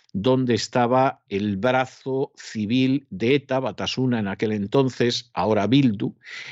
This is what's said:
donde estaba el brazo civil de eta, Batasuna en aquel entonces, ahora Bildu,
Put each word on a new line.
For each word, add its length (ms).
donde 440
estaba 720
el 260
brazo 800
civil 760
de 260
eta, 260
Batasuna 580
en 80
aquel 240
entonces, 840
ahora 340
Bildu, 480